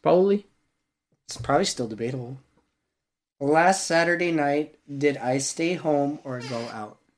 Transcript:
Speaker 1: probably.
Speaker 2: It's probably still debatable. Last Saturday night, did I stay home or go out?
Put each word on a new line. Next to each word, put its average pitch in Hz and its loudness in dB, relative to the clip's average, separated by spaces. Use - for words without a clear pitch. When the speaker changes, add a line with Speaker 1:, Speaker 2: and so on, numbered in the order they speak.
Speaker 1:
probably. 196 4
Speaker 2:
It's - -12
probably 147 2
still 123 -4
debatable. 120 -8
Last 165 4
Saturday 170 2
night, 147 0
did 139 0
I 127 -2
stay 165 -4
home 151 0
or 127 -8
go 123 -6
out? 107 -14